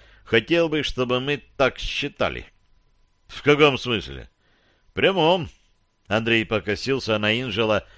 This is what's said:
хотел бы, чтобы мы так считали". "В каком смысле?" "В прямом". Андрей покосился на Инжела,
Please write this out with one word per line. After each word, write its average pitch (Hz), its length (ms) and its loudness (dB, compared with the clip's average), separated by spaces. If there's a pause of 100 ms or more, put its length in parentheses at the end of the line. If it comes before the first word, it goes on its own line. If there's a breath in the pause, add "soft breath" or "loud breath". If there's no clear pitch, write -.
(240 soft breath)
хотел 165 440 2
бы, 151 160 -2
чтобы 127 360 -2
мы 139 220 -4 (140)
так 131 220 2
считали". 76 680 -6 (800)
"В - 160 -16
каком 147 360 4
смысле?" 82 520 -6 (600)
"В - 20 -20
прямом". 170 560 2 (580)
Андрей 113 380 2
покосился 107 720 -2
на 107 220 0
Инжела, 110 440 0 (140)